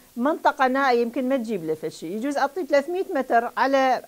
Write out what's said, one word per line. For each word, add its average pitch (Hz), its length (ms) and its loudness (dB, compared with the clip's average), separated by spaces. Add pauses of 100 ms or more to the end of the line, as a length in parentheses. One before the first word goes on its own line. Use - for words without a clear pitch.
(180)
منطقة 277 500 2
نائية 254 340 2
يمكن 247 280 -2
ما 269 80 2
تجيب 220 280 -4
له 156 80 -2
فشي، 160 340 -8
يجوز 240 300 -4
أعطيه 277 280 -2
ثلاثمية 330 400 0 (100)
متر 240 420 0
على 262 500 2